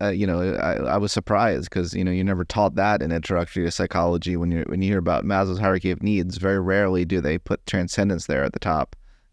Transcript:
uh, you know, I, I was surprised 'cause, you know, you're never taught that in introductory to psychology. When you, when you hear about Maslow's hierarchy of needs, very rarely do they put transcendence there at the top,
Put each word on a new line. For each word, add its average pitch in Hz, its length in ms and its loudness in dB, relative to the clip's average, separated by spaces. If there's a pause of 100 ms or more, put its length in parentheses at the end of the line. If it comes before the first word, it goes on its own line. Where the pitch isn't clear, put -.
uh, 101 80 0
you 98 160 0
know, 87 300 0
I, 82 200 0
I 67 220 0
was 101 140 0
surprised 101 580 0
'cause, 87 240 -2
you 95 100 -2
know, 90 80 0
you're 92 120 0
never 92 220 0
taught 98 300 0
that 101 260 2
in 78 100 -2
introductory 85 540 -2
to 82 60 0
psychology. 87 680 0
When 85 140 0
you, 82 160 0
when 95 140 -2
you 95 80 2
hear 98 100 2
about 82 260 0
Maslow's 95 340 0
hierarchy 95 320 2
of 90 100 -4
needs, 92 360 0
very 95 220 2
rarely 92 460 2
do 90 160 0
they 76 160 0
put - 280 -6
transcendence 92 600 0
there 69 180 0
at 67 100 -2
the - 60 -8
top, 78 360 -2 (360)